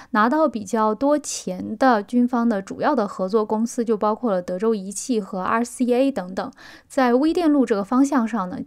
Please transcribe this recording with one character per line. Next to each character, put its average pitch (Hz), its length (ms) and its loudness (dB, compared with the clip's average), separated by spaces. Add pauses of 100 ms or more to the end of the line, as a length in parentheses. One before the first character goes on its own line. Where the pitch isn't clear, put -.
(120)
拿 214 180 4
到 311 180 2
比 214 160 -4
较 214 300 0
多 277 240 2
钱 202 580 -8
的 240 280 4
军 240 240 2
方 233 200 0
的 208 140 0
主 190 200 -10
要 269 120 2
的 220 140 0
合 185 200 -4
作 214 160 2
公 220 220 -2
司 233 180 -4
就 214 140 0
包 214 160 2
括 220 180 -2
了 180 120 0
德 180 160 -6
州 220 160 2
仪 196 160 -8
器 220 280 -2
和 190 220 -6
R 226 240 0
C 240 260 -2
A 262 200 2
等 185 240 -8
等。 190 160 -6 (360)
在 247 280 2
微 311 180 2
电 339 180 2
路 277 140 4
这 226 100 0
个 202 80 -2
方 247 220 2
向 277 220 0
上 214 200 -4
呢， - 200 -10